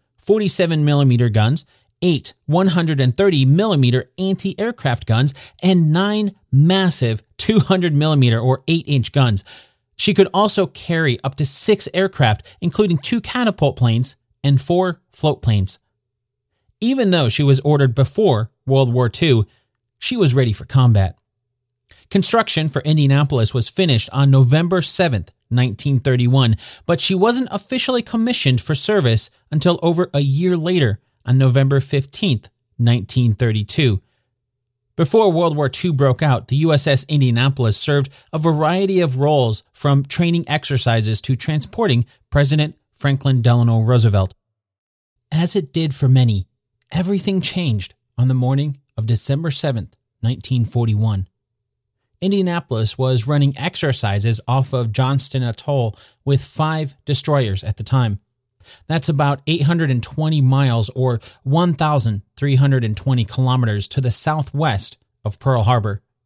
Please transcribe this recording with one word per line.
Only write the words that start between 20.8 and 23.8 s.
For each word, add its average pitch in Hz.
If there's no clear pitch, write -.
Construction 196
for -
Indianapolis 143
was 120
finished 147